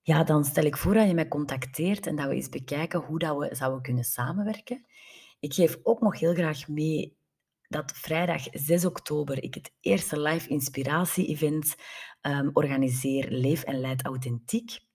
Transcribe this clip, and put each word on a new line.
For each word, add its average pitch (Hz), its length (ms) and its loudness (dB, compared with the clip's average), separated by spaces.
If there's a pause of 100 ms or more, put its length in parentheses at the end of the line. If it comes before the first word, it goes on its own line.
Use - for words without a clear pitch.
Ja, 156 220 6
dan 151 220 4
stel 156 180 2
ik 147 140 2
voor 190 160 2
dat 214 140 8
je 185 60 4
mij 165 140 2
contacteert 147 800 -2
en 151 80 -2
dat 143 120 -2
we 135 60 0
eens 131 160 -4
bekijken 147 500 -4
hoe 156 200 -4
dat 156 180 0
we - 180 -4
zouden 131 260 -2
kunnen 123 220 -2
samenwerken. 202 800 -4 (540)
Ik - 140 -6
geef 170 300 4
ook 226 180 2
nog 214 180 2
heel 170 140 2
graag 160 340 -2
mee 151 500 -2 (500)
dat 147 280 -6
vrijdag 165 560 -2
zes 170 340 2
oktober 143 580 -2
ik - 100 -8
het - 260 -12
eerste 151 420 2
live 160 280 0
inspiratie-event, 151 1300 0 (460)
ehm, 143 320 0
organiseer, 135 760 2
Leef 131 340 0
en 135 160 -4
Leid 131 260 -2
Authentiek. 131 720 -4 (160)